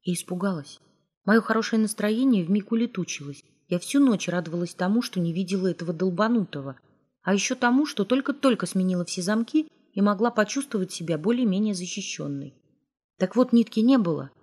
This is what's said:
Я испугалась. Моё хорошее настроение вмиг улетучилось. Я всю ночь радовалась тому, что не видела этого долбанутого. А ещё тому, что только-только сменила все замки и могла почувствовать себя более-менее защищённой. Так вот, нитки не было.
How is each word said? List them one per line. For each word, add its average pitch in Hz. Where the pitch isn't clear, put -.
Я 180
испугалась. 180
Моё 214
хорошее 220
настроение 214
вмиг 202
улетучилось. 180
Я 180
всю -
ночь 240
радовалась 170
тому, 202
что -
не 170
видела 185
этого 170
долбанутого. 180
А 185
ещё 202
тому, 254
что 214
только-только 254
сменила 185
все -
замки 226
и 196
могла 208
почувствовать 214
себя 160
более-менее 208
защищённой. 147
Так -
вот, 247
нитки 226
не 254
было. 147